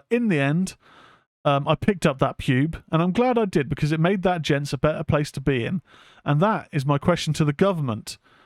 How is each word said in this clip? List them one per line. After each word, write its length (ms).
"In 200
the 100
end, 380
um, 220
I 80
picked 320
up 120
that 200
pube, 420
and 120
I'm 80
glad 260
I 80
did, 240
because 220
it 80
made 240
that 180
gents 320
a 60
better 240
place 300
to 80
be 220
in. 200
And 160
that 300
is 160
my 100
question 360
to 120
the 80
government. 640